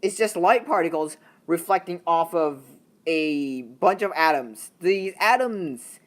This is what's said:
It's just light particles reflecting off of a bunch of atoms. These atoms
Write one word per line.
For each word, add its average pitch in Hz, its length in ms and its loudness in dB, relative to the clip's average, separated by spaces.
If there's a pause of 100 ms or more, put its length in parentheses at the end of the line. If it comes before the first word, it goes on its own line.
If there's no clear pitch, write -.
It's 202 140 -2
just 214 200 0
light 208 300 4
particles 160 500 -2 (300)
reflecting 175 600 -2
off 165 280 0
of 147 280 0 (440)
a 147 560 -2
bunch 151 400 0
of 196 120 -2
atoms. 143 560 0 (100)
These 190 400 0
atoms 208 880 0